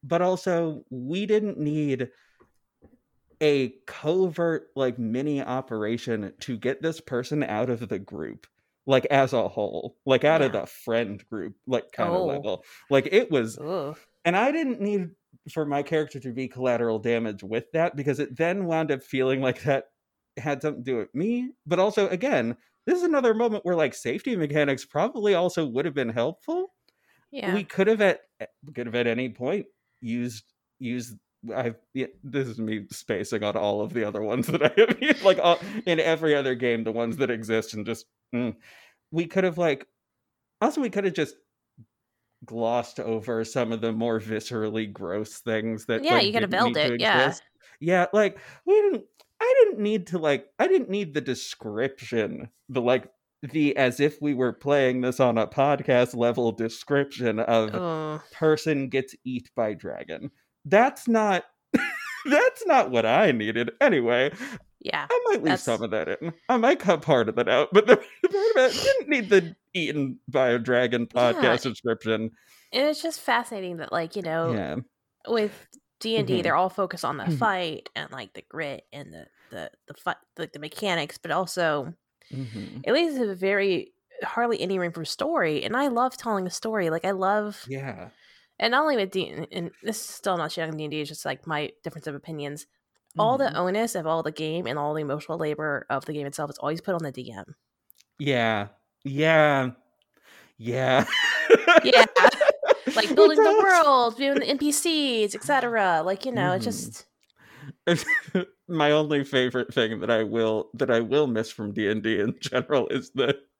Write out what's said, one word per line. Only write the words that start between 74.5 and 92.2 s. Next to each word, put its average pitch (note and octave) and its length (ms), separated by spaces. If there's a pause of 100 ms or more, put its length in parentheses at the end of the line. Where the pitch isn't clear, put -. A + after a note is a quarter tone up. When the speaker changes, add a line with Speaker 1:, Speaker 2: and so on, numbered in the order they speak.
Speaker 1:
Yeah. D2 160 (520)
Speaker 2:
with G#3+ 400 (320)
D A3+ 180
and G#3 100
D, - 140
Speaker 1:
Mm-hmm. - 0
Speaker 2:
they're D3+ 140
all F#3 140
focused - 340
on C#3 140
the G#2+ 100
Speaker 1:
Mm-hmm. - 20
Speaker 2:
fight F3 640
and, C#3+ 160
like, A#2 220
the - 140
grit C#3+ 440
and C#3+ 220
the, - 140 (220)
the, F2+ 200 (180)
the D3 60
fu-, - 180 (260)
like, E3 140
the D3 80
mechanics, D#3+ 580
but E3 140
also, D#3+ 640 (380)
Speaker 1:
Mm-hmm. B2 540
Speaker 2:
at A#3 80
least D#4 240
it's A3 140
a F#3+ 40
very, G3 580 (300)
hardly A#3 360
any F#3 180
room F3 140
for E3 120
story, F#3 600
and A3 120
I C#4 120
love B3+ 280
telling G3 300
a F3+ 40
story, G#3 400
like, E3 160
I G3 60
love G3+ 540
Speaker 1:
Yeah. C3 440 (500)
Speaker 2:
and A#3 120
not C#4 100
only D4 140
with G3 160
D, F#3 180
and, D3 220
and E3+ 200 (100)
this G#3+ 180
is - 80
still - 300
not D#3+ 140
shit D#3+ 160
on D#3 80
D D#3 80
and D3 80
D, D3+ 100
it's C#3+ 80
just, D3+ 160
like, C#3+ 200
my D3+ 260 (120)
difference D#3+ 240
of C#3+ 80
opinions. D3 500 (520)